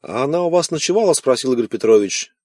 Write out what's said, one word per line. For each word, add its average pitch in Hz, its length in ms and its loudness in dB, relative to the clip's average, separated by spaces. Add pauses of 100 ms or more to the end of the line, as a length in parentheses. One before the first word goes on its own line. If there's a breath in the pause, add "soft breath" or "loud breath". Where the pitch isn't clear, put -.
«А 104 220 -6
она 165 200 -2
у 170 60 -2
вас 170 220 0
ночевала?» 180 420 0
спросил 131 400 0
Игорь 117 140 -2
Петрович. 104 640 2 (140)